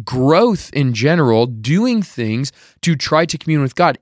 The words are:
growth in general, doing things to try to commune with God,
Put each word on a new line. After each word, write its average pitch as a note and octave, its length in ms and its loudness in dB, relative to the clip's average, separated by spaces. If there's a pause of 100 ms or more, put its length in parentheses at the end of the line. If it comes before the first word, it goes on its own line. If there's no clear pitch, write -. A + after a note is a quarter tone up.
growth D#3 680 2
in C3 220 -2
general, B2 520 2
doing E3+ 560 -2
things A#2+ 480 -6 (300)
to E3 160 0
try D#3+ 300 0
to D3+ 120 -8
commune D#3 240 0
with C3 140 -4
God, E3+ 260 2